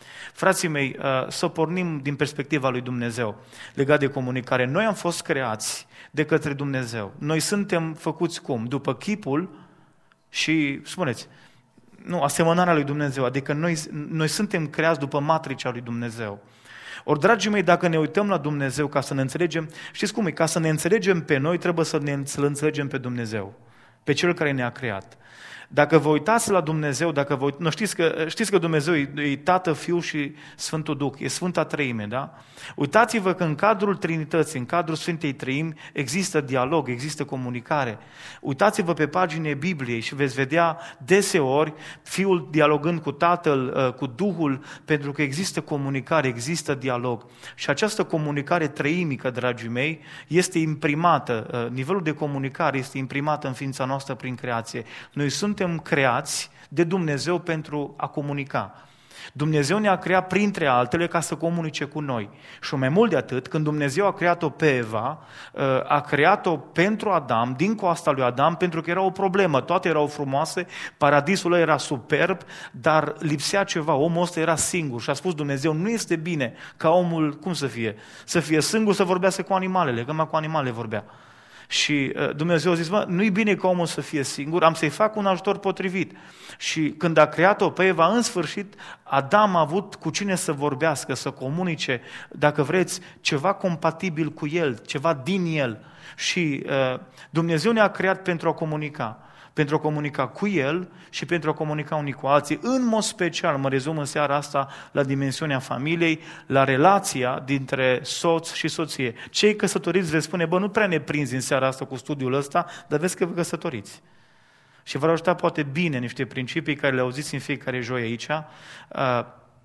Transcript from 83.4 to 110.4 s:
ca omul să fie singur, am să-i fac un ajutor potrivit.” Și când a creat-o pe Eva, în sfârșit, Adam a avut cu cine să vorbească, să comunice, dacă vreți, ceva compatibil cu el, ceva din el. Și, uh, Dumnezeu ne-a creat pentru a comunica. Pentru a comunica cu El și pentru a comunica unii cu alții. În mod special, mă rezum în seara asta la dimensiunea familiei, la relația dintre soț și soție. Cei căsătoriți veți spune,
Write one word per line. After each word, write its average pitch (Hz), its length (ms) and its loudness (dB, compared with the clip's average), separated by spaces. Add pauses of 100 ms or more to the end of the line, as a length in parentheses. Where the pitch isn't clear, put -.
ca 185 140 0
omul 175 180 2
să 156 140 -6
fie 143 220 -2
singur, 156 420 -2
am 165 100 6
să-i 156 140 0
fac 214 280 0
un 202 100 0
ajutor 190 320 0
potrivit.” 185 580 -4 (420)
Și - 400 -2
când 165 180 2
a 151 100 10
creat-o 180 440 4
pe 180 160 2
Eva, 165 200 4
în 226 160 4
sfârșit, 185 520 -4 (280)
Adam 180 540 4
a 165 40 6
avut 175 340 0
cu - 160 -6
cine 196 240 -2
să 170 180 0
vorbească, 143 640 0
să 135 160 -6
comunice, 143 680 -4 (300)
dacă 147 320 2
vreți, 175 380 0 (200)
ceva 160 320 0
compatibil 165 800 -2
cu 151 180 -8
el, 147 380 0
ceva 156 280 0
din 175 300 -2 (140)
el. 117 260 -2 (320)
Și, 156 500 -2
uh, 131 340 0 (300)
Dumnezeu 165 420 2
ne-a 208 180 6
creat 190 320 0
pentru 165 260 -2
a 156 40 4
comunica. 151 680 -6 (320)
Pentru 151 240 2
a - 20 4
comunica 147 480 -2
cu 202 220 -2
El 175 400 0 (220)
și - 160 -8
pentru 156 240 0
a - 20 2
comunica 151 440 -4
unii 143 160 -4
cu - 140 -6
alții. 143 360 4
În 254 240 0
mod 220 160 2
special, 165 540 0
mă 135 120 0
rezum 139 300 -2
în 143 60 -4
seara 143 300 0
asta 143 340 -2 (240)
la 143 100 2
dimensiunea 139 560 -2
familiei, 156 600 -2 (260)
la 135 180 4
relația 139 800 2
dintre 131 580 0
soț 165 500 0
și - 160 -4
soție. 147 460 -4 (160)
Cei 214 260 4
căsătoriți 185 540 0
veți 156 140 2
spune, 170 220 -2